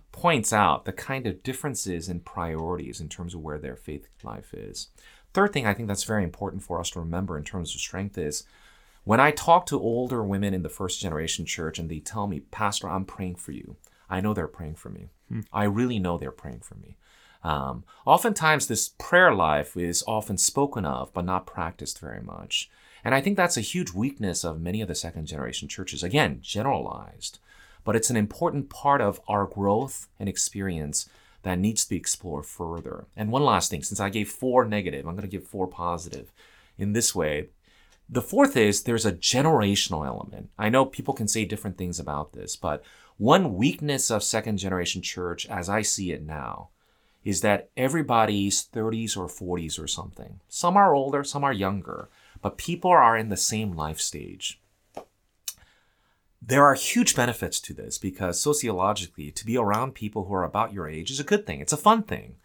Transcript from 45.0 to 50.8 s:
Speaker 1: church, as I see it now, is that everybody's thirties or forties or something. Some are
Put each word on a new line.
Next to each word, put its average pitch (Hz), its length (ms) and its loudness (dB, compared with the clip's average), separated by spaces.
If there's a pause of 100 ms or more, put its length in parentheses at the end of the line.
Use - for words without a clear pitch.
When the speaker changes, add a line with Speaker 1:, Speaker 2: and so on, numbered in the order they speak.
Speaker 1:
church, 87 440 -6
as 90 220 -6
I 107 140 2
see 95 300 -2
it 73 100 -6
now, 73 460 -10 (560)
is 98 160 0
that 104 360 2
everybody's 113 840 2
thirties 113 540 -4
or 90 120 -4
forties 90 500 -6
or 80 80 -8
something. - 600 -10
Some 175 280 2
are 196 180 8